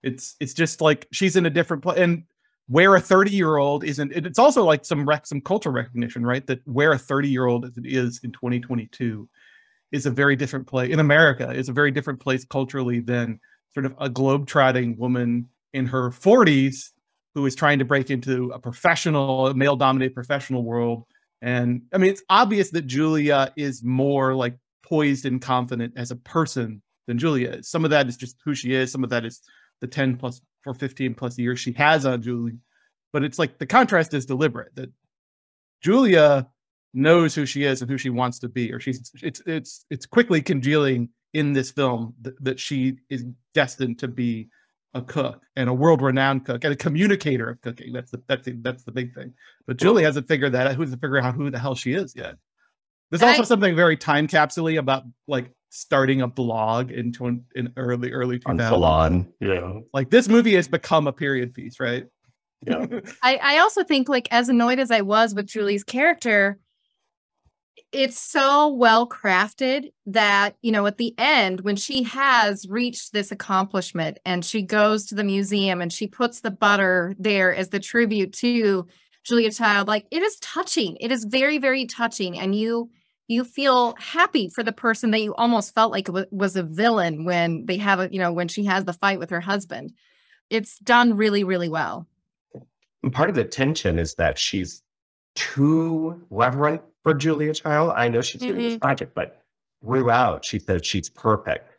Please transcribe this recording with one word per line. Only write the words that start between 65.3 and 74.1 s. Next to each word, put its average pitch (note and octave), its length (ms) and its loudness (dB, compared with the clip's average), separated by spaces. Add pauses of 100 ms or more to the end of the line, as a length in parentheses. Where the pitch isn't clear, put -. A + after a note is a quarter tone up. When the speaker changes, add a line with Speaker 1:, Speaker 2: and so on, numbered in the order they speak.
Speaker 2:
with G3+ 120 -6
Julie's G3+ 400 -4
character, A#3 760 0 (1300)
it's C4+ 240 0
so C#4+ 520 4
well A#3 380 4
crafted B3 840 -2 (140)
that, G3+ 560 2
you A3+ 100 0
know, G#3 140 2
at G#3 120 -2
the A#3 200 -4
end, A3 440 2
when G3+ 140 -2
she C4 280 -4
has A3+ 640 0
reached A#3+ 420 -6
this G#3 220 -4
accomplishment F#3+ 920 -4